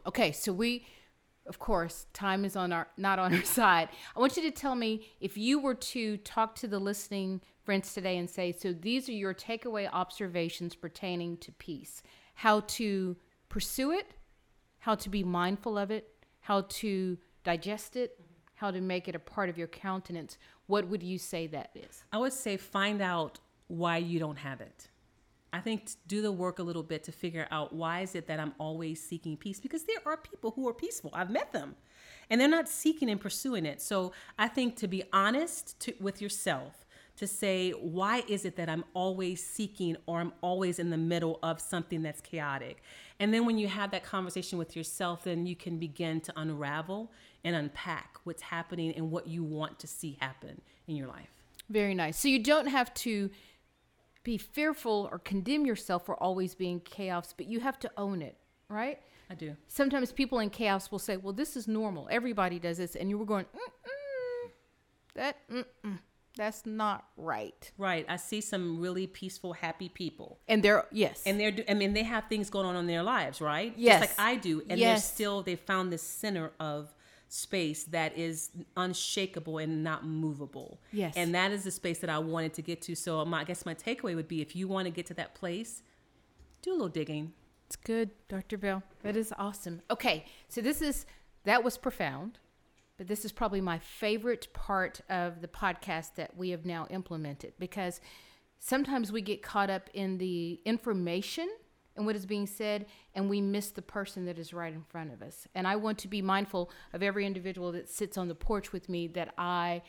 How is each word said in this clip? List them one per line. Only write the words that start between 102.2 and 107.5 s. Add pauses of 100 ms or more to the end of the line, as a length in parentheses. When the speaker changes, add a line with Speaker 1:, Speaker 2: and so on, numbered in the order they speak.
Speaker 1:
being
said, (280)
and
we
miss
the
person
that
is
right
in
front
of
us.
And
I
want
to
be
mindful (220)
of
every
individual